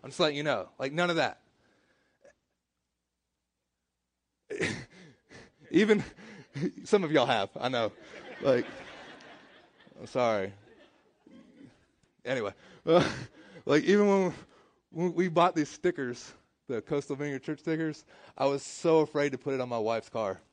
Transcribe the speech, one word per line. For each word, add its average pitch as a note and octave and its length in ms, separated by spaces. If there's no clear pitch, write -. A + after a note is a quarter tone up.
I'm - 60
just C#3 100
letting D#3 160
you D3 80
know. A#2 240
Like, C3+ 140
none F3 180
of E3 80
that. B2+ 220
<laughs> - 180
Even, G#3 320
some G3 220
of D3+ 80
y'all C3 140
have, G#2+ 300
I B2 120
know. A#2 240
Like, C3 240
I'm A2 80
sorry. G#2+ 440
Anyway, A#2+ 260
uh, E3+ 200
<laughs> - 300
like, C#3+ 180
even G#3 240
when, F#3+ 260
when E3+ 240
we F#3 140
bought F3 280
these D3+ 140
stickers, C3+ 640
the A2+ 140
Coastal C#3+ 340
Vineyard C#3 280
Church D#3 160
stickers, D#3+ 440
I C3+ 120
was C#3 160
so E3 380
afraid C#3+ 320
to B2 40
put C#3 160
it C3 80
on B2 80
my A#2+ 80
wife's A2 320
car. G2+ 320